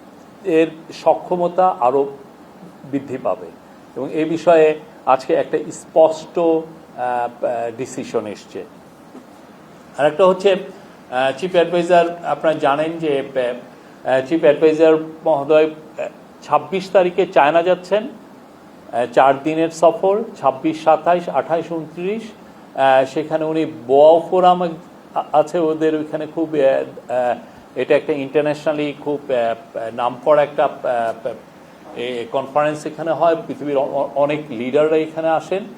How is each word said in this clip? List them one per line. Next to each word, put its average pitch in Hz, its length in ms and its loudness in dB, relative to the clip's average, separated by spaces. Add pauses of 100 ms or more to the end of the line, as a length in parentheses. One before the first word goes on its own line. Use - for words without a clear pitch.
(440)
এর 165 220 2 (260)
সক্ষমতা 180 880 0
আরও 139 360 0 (720)
বৃদ্ধি 131 320 -6
পাবে 90 240 -4 (500)
এবং 131 160 -8
এ 156 120 -2
বিষয়ে 160 500 4 (320)
আজকে 135 280 2
একটা - 240 -2 (140)
স্পষ্ট, - 680 0
আহ, 165 260 2 (340)
আহ, 120 800 -4
ডিসিশন 117 480 -6
এসছে। 92 380 -14 (1300)
আর 143 80 2
একটা 156 200 4
হচ্ছে, 185 260 4
আহ, - 840 -4
চিফ 180 140 -6
অ্যাডভাইজার, 170 720 2
আপনারা 156 300 0
জানেন 151 440 0
যে, 143 240 -2 (140)
আহ, - 720 -8
আহ, 131 180 0
চিফ 160 140 -2
অ্যাডভাইজার 156 560 4 (280)
মহোদয়, 156 400 2
আহ, - 440 -8 (340)
ছাব্বিশ 151 500 0
তারিখে 180 340 2
চায়না 160 360 4
যাচ্ছেন, 185 460 0 (840)
আহ, 120 200 -2
চার 135 300 4
দিনের 160 280 -2
সফর, 190 520 2 (180)
ছাব্বিশ, - 440 -2
সাতাইশ, 170 440 2
আঠাইশ, 165 440 -4
ঊনত্রিশ। 175 500 -8 (540)
আহ, 135 280 4
সেখানে 156 400 -4
উনি 160 220 -2 (200)
বোয়া 151 340 8
ফোরাম 180 420 2
আ-, - 600 -8 (100)
আছে 156 260 2
ওদের 156 360 0
ওইখানে, 156 400 -6
খুব, 156 200 -4
আহ, 135 580 0
আহ, 123 240 -2 (400)
এটা 139 200 2
একটা 156 160 -2
ইন্টারন্যাশনালি 147 880 -2
খুব, 147 200 -6 (100)
আহ, 117 240 0 (420)
নামকরা 127 460 2
একটা, 143 220 0
আহ, 120 640 -4 (680)
এ, 120 360 -6
কনফারেন্স 147 540 -2
এখানে 156 260 -6
হয়, 160 240 2 (100)
পৃথিবীর 139 300 -6
অ-, 135 160 0
অ-, 139 220 -2
অনেক 147 360 0
লিডাররা 139 460 0
এখানে 160 320 -2
আসেন, 180 360 -2 (140)